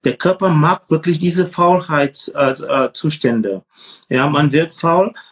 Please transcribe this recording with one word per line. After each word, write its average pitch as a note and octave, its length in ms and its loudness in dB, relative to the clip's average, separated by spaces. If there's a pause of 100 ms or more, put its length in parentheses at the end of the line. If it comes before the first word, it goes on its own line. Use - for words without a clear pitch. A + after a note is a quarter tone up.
der B2 120 -2
Körper F#3 340 0
mag D#3 400 0
wirklich D#3+ 280 0
diese F3 300 0
Faulheits-, F3 800 0
äh, C#3 220 0
äh, C3+ 420 -2
Zustände. A2+ 680 -2 (480)
Ja, C3 180 0
man C#3+ 240 2
wird D#3+ 220 0
faul, F3+ 400 0 (180)